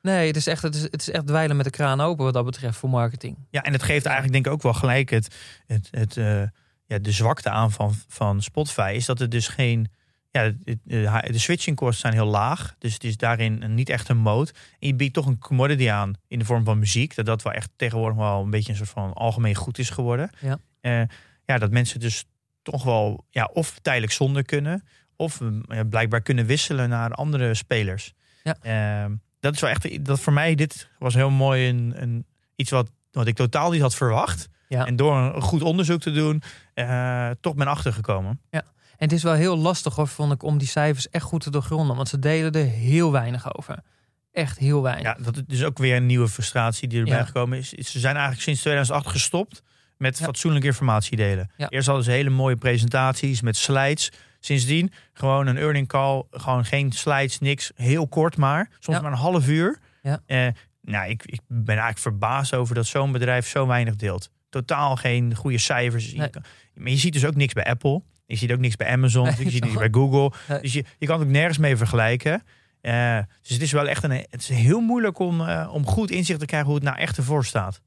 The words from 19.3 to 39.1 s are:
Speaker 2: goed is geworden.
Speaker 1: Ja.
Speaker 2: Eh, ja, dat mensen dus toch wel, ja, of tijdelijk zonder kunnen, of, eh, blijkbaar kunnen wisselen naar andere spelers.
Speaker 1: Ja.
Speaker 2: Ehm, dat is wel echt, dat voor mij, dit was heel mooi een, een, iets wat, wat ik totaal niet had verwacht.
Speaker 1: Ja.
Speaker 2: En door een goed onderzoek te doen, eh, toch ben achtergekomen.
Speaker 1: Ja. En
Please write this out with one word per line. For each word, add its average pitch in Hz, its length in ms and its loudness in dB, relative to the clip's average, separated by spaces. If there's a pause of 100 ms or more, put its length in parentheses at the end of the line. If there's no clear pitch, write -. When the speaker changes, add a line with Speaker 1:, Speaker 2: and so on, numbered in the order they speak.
Speaker 2:
goed 120 240 -6
is 123 120 -4
geworden. 123 400 -2 (100)
Speaker 1:
Ja. 135 180 -4 (220)
Speaker 2:
Eh, 120 220 0 (440)
ja, 131 120 2
dat 107 120 2
mensen 120 300 0
dus 117 240 -4 (380)
toch 127 220 -6
wel, 107 460 0
ja, 117 220 0
of - 300 -4
tijdelijk 117 300 0
zonder 139 320 0
kunnen, 151 380 -2 (340)
of, 160 240 -4 (280)
eh, 113 200 -6
blijkbaar 113 340 0
kunnen 120 240 2
wisselen 131 420 0
naar 117 220 -2
andere 131 440 0
spelers. 104 580 -2 (300)
Speaker 1:
Ja. 160 200 -4
Speaker 2:
Ehm, 104 520 -2 (260)
dat 147 140 0
is 143 60 -6
wel 131 100 2
echt, - 340 -4
dat 135 160 0
voor 147 120 2
mij, 160 220 4
dit 151 340 -2 (100)
was 123 160 -2
heel 135 160 4
mooi 135 380 4
een, 120 280 0
een, 120 300 -6 (300)
iets 131 140 -4
wat, 127 200 0 (220)
wat 120 140 0
ik 117 80 2
totaal 147 360 2
niet 165 100 2
had 131 140 2
verwacht. 113 540 0 (200)
Speaker 1:
Ja. 127 180 0
Speaker 2:
En 123 100 -2
door 143 200 4
een 131 260 0
goed 156 200 2
onderzoek 165 380 2
te 160 120 -4
doen, 151 300 2 (320)
eh, 123 560 -2 (100)
toch 160 140 -4
ben 139 120 0
achtergekomen. 107 760 -2 (100)
Speaker 1:
Ja. 160 100 -4 (360)
En 156 140 0